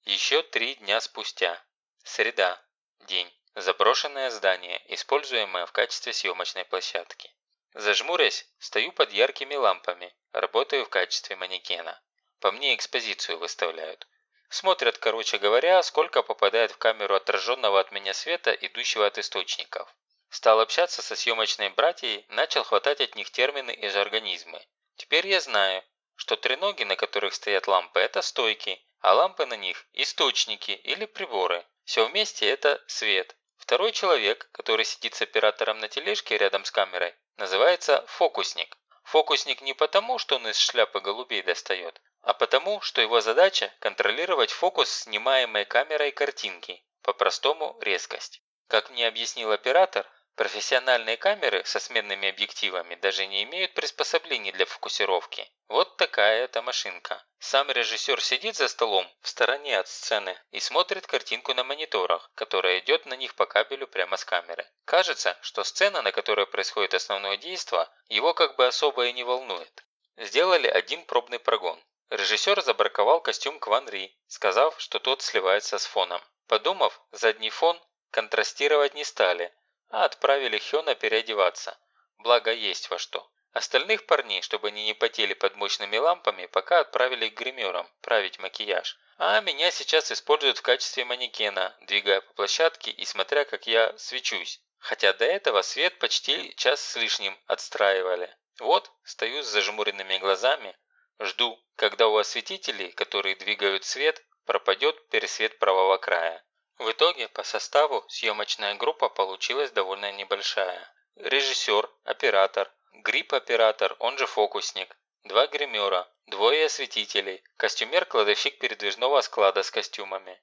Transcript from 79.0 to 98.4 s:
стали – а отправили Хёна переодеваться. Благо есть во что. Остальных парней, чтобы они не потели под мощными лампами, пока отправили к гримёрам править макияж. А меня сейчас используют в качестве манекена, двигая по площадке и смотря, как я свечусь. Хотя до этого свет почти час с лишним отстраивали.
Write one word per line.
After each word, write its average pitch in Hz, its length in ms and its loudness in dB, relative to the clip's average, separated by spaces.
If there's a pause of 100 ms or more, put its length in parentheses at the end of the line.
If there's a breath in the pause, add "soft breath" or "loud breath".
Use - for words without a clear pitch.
стали – 87 480 0 (380)
а 214 160 2
отправили 139 520 2
Хёна 147 380 0
переодеваться. 107 840 0 (400)
Благо 117 340 4
есть 107 380 -4
во 90 80 -4
что. - 320 -10 (240)
Остальных 190 520 0
парней, 117 360 0
чтобы 104 260 -6
они 107 160 -6
не 107 100 -2
потели 110 400 0
под - 220 0
мощными 101 420 -4
лампами, 120 480 0
пока 165 340 2
отправили 123 500 0
к - 100 -12
гримёрам 107 500 -6 (120)
править 101 380 0
макияж. 95 600 -4 (180 soft breath)
А 196 240 2
меня 165 300 0
сейчас - 400 0
используют 135 480 2
в - 20 -12
качестве 127 440 0
манекена, 110 760 -2
двигая 101 400 2
по - 120 -20
площадке 110 580 0
и 95 140 -12
смотря, 139 400 0
как - 200 -8
я 113 320 4
свечусь. - 640 -6 (160)
Хотя - 360 2
до 113 120 2
этого 135 380 2
свет 165 340 -2
почти - 580 -4
час 139 260 2
с - 160 -10
лишним 101 400 -2 (100)
отстраивали. 92 880 0 (240)